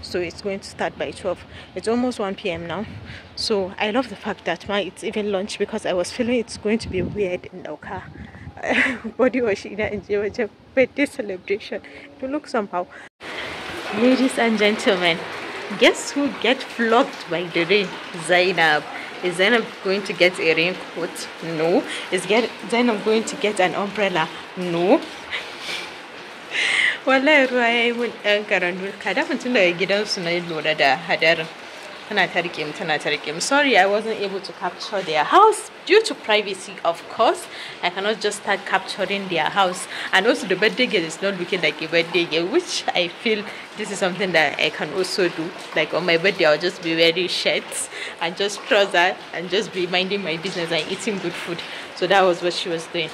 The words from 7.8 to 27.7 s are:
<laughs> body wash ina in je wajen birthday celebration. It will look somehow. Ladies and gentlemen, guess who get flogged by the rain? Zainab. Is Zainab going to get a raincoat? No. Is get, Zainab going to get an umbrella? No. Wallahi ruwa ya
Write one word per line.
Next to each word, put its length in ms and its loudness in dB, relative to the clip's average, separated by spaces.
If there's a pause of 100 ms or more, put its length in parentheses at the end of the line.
<laughs> 560 -2
body 240 4
wash 240 0
ina 220 -4
in 160 -6
je 140 -2
wajen 320 -2 (260)
birthday 320 2
celebration. 760 -6 (340)
It 60 -14
will 80 -6
look 180 -4
somehow. 380 -2 (1080)
Ladies 420 4
and 220 2
gentlemen, 580 4 (600)
guess 320 4
who 180 0 (120)
get 200 2
flogged 680 0
by 140 -2
the 220 0
rain? 220 4 (380)
Zainab. 580 4 (400)
Is 140 -2
Zainab 280 4 (180)
going 200 0
to 100 -6
get 260 4
a 140 4
raincoat? 720 -2 (160)
No. 400 2 (280)
Is 160 -2
get, 220 4 (200)
Zainab 340 2
going 200 2
to 140 -6
get 220 0
an 140 4
umbrella? 560 0 (260)
No. 460 2 (2000)
Wallahi 420 6
ruwa 220 2
ya 140 2